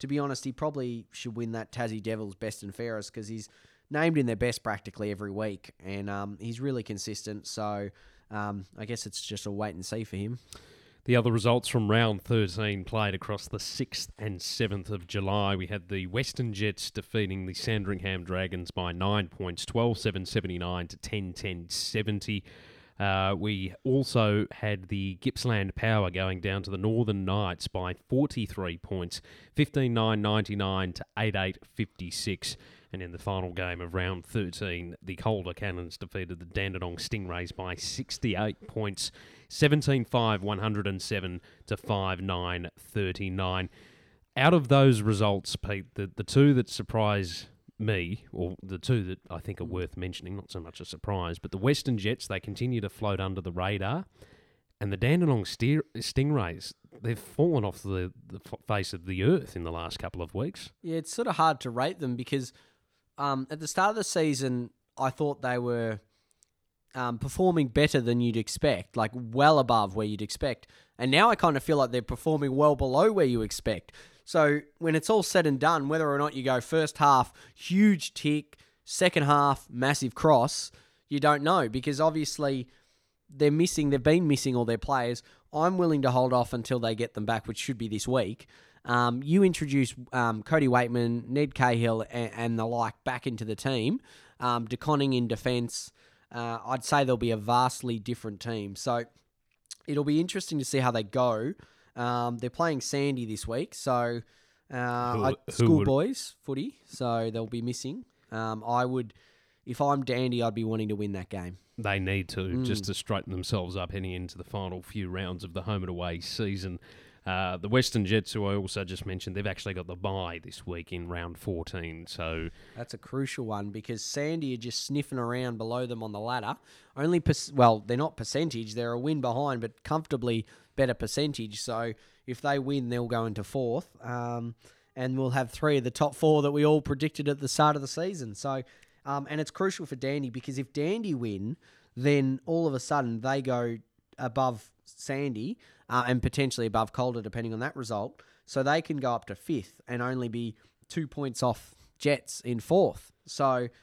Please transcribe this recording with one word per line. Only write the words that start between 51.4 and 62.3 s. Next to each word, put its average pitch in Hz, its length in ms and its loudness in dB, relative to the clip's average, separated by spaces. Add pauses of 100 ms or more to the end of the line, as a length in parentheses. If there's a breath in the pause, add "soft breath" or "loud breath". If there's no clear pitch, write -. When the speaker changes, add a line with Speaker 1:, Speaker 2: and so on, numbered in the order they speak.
Speaker 2:
the 98 60 -6
Western 127 400 2
Jets, 104 280 -4
they 95 140 -4
continue 120 400 -4
to 101 80 -4
float 101 320 -2
under 95 200 -4
the 87 120 -6
radar. 98 520 -2 (760 soft breath)
And 101 120 -2
the 101 60 -2
Dandenong 135 480 4
Steer-, 143 380 2 (120)
Stingrays, 123 800 0 (260)
they've 113 180 -2
fallen 147 460 2
off 95 180 -4
the, 92 300 -2 (140)
the 95 180 -14
f-, - 240 -14
face 101 240 -2
of 87 140 -10
the 92 160 -2
earth 151 340 2
in 85 80 -6
the 82 80 -6
last 82 260 -8
couple 90 220 -8
of 82 140 -8
weeks. 139 360 -6 (120)
Speaker 1:
Yeah, 165 140 -4
it's 156 180 -6
sort 233 140 -2
of 170 80 -2
hard 160 240 4
to 131 100 -6
rate 143 280 -2
them 127 160 -2
because, 127 380 -4 (640 soft breath)